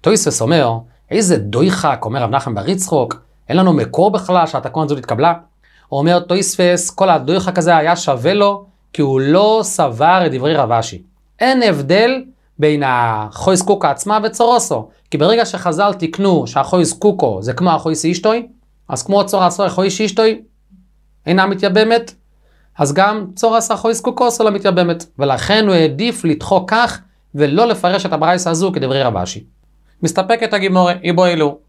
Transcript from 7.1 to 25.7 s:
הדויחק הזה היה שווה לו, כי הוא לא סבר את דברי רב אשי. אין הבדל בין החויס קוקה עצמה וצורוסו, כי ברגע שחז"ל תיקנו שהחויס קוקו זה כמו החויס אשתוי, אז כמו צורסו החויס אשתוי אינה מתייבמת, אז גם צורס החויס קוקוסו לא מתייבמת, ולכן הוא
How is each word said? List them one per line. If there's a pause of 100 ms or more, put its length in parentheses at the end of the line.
הדויחק
הזה
היה
שווה
לו, (280)
כי
הוא
לא
סבר
את
דברי
רב
אשי. (380)
אין
הבדל (340)
בין
החויס
קוקה
עצמה
וצורוסו, (220)
כי
ברגע
שחז"ל
תיקנו
שהחויס
קוקו
זה
כמו
החויס
אשתוי, (420)
אז
כמו
צורסו
החויס
אשתוי (840)
אינה
מתייבמת, (640)
אז
גם
צורס
החויס
קוקוסו
לא
מתייבמת, (140)
ולכן
הוא